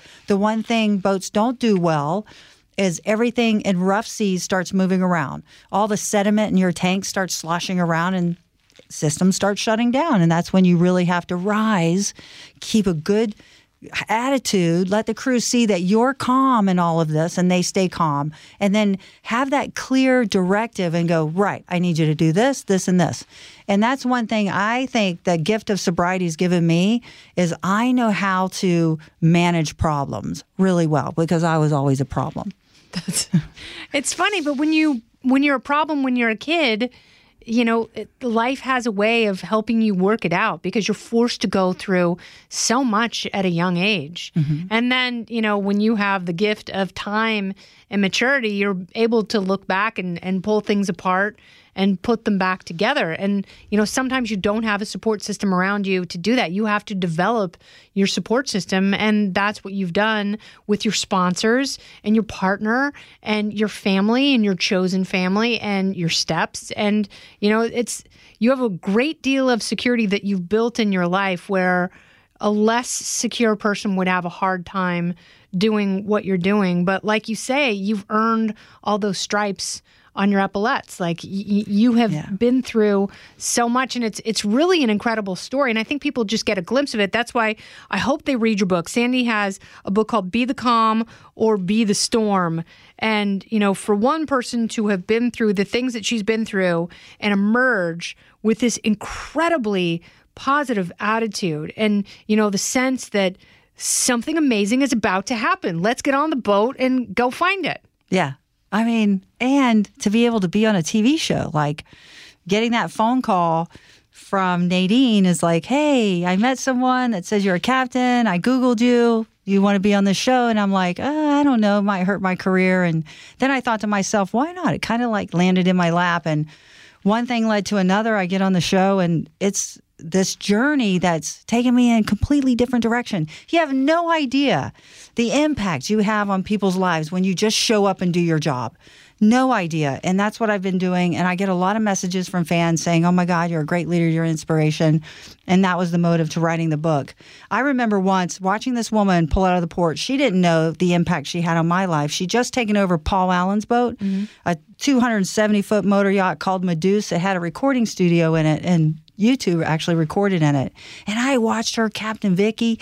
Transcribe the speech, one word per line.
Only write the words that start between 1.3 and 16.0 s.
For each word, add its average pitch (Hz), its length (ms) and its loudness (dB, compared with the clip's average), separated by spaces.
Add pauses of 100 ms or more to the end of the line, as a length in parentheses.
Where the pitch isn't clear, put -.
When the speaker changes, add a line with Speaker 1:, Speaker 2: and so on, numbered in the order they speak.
Speaker 1:
do 220 180 2
well 165 480 0 (500)
is 190 300 0
everything 220 560 0
in 196 180 0
rough 196 280 0
seas 190 340 -2
starts 185 320 -2
moving 185 300 2
around. 156 400 -2 (280)
All 202 160 2
the 208 80 -2
sediment 208 560 0
in 185 60 2
your 185 160 2
tank 185 320 -2
starts 190 300 -4
sloshing 170 440 -4
around 170 360 0
and 175 200 -2 (540)
systems 180 460 0
start 202 220 0
shutting 233 320 0
down. 262 320 2
And 165 100 4
that's 170 220 0
when 190 120 4
you 175 120 6
really 180 280 2
have 175 220 -2
to 180 80 -6
rise, 196 800 0 (460)
keep 214 260 0
a 190 80 0
good 208 400 0 (760)
attitude, 202 840 0
let 214 180 0
the 226 80 -4
crew 254 240 -2
see 233 260 0
that 196 160 0
you're 220 320 2